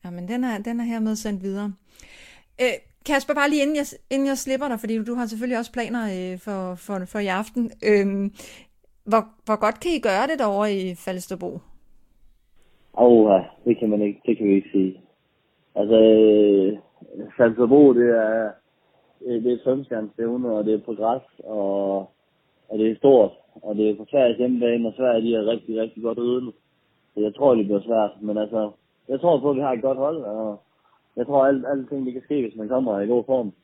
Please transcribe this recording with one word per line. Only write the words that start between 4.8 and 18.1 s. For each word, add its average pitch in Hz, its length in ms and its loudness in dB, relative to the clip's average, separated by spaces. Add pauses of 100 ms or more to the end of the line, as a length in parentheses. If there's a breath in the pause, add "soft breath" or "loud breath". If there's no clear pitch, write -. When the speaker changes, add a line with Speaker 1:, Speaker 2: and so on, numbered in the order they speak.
Speaker 1:
du, 220 60 -4
du 240 120 -6
har 247 100 -4
selvfølgelig 226 340 -6
også 233 120 -10
planer, 233 320 -6 (120)
øh, 185 240 -8
for, 185 360 -8
for, 185 300 -10
for 214 140 -8
i 202 80 -4
aften. 214 440 -4 (180)
Øhm, 196 420 2 (720 loud breath)
hvor, 214 200 0 (220)
hvor 214 140 -2
godt 220 200 -2
kan 349 160 -4
I 269 40 -2
gøre 214 280 0
det 311 120 -4
derovre 208 340 -2
i 185 220 -6
Falsterbo? 180 640 -10 (1400)
Speaker 2:
Åh, 110 440 8 (240)
det 117 140 0
kan 110 100 -2
man 104 120 0
ikke, 101 240 -4
det 113 120 0
kan 110 100 -2
vi 98 80 6
ikke 98 160 -2
sige. 92 300 -2 (760)
Altså, 104 200 2
øh, 104 840 6 (600)
Falsterbo, 123 560 6
det 120 160 4
er, 113 420 0 (760)